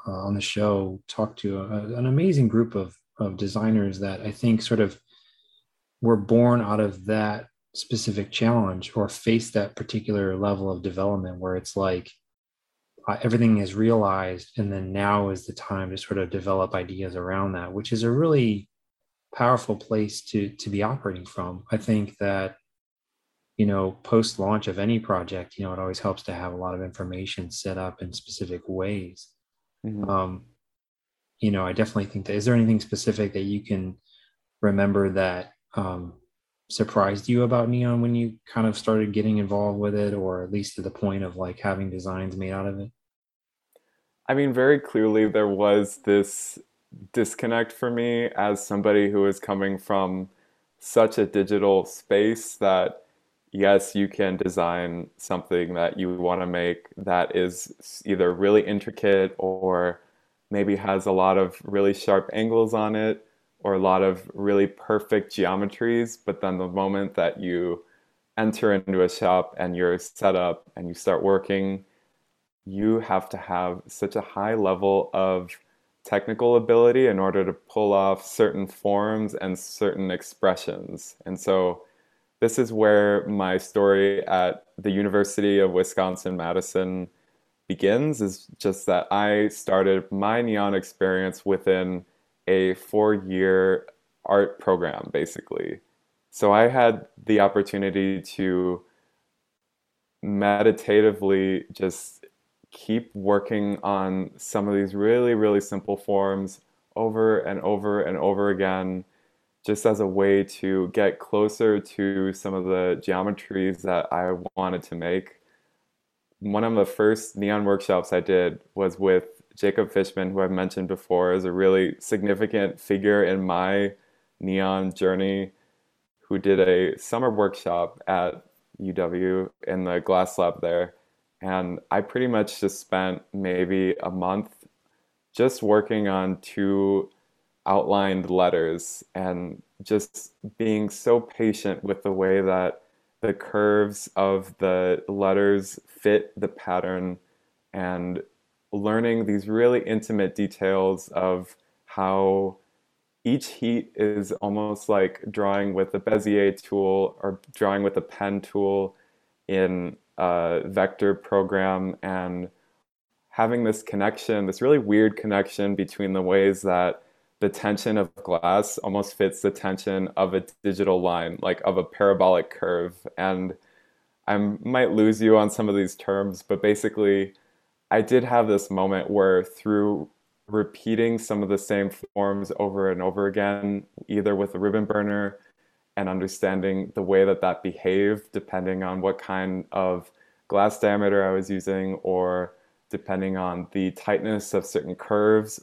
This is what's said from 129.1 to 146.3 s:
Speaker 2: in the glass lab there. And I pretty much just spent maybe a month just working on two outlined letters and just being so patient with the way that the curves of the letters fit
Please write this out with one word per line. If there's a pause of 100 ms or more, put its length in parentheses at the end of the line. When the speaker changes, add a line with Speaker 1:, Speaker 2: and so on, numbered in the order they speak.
Speaker 2:
in
the
glass
lab
there. (460)
And (120)
I
pretty
much
just
spent (100)
maybe
a
month (840)
just
working
on
two (560)
outlined
letters (100)
and (220)
just (240)
being
so
patient
with
the
way
that (400)
the
curves
of
the
letters
fit